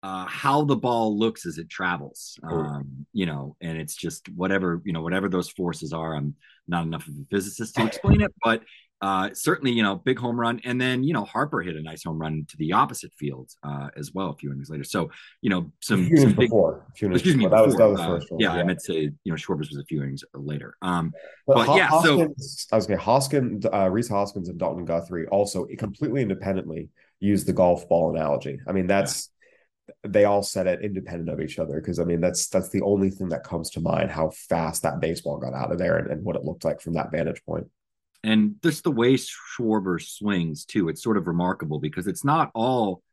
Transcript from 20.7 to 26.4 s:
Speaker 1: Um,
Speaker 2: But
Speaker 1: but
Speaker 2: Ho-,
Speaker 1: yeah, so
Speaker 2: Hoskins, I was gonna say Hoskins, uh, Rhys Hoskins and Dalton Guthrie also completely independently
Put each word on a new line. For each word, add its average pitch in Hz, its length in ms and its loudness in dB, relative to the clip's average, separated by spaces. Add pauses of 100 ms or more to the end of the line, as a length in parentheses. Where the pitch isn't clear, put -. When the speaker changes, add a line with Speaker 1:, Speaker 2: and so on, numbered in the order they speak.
Speaker 1:
Um, 85 300 -2 (340)
Speaker 2:
But 135 80 8
Speaker 1:
but 117 140 6
Speaker 2:
Ho-, 151 80 8
Speaker 1:
yeah, 180 140 6
so 156 280 6
Speaker 2:
Hoskins, - 540 -2
I 110 40 4
was 101 100 2
gonna 98 120 0
say - 60 -6
Hoskins, 123 600 2
uh, 98 220 2
Rhys 113 200 0
Hoskins 101 400 -2
and 85 100 -10
Dalton 85 260 -2
Guthrie 85 440 -4
also 98 380 0 (120)
completely 120 440 -2
independently 95 680 -4 (320)